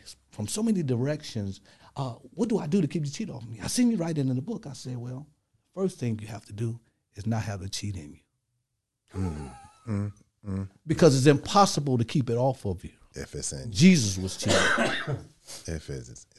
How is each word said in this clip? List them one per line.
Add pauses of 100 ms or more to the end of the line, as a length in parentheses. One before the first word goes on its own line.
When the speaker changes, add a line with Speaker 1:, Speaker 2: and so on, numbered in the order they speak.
(300)
Speaker 1:
from
so
many
directions. (380)
Uh, (200)
what
do
I
do
to
keep
the
cheat
off
me?
I
seen
you
write
it
in
the
book."
I
said,
"Well, (460)
first
thing
you
have
to
do (360)
is
not
have
the
cheat
in
you."
Speaker 2:
Mm, (340)
mm, (360)
mm. (200)
Speaker 1:
Because
it's
impossible
to
keep
it
off
of
you. (240)
Speaker 2:
If
it's
in
you.
Speaker 1:
Jesus
was
cheating.
Speaker 2:
<coughs> (400)
If
it's,
it's, (140)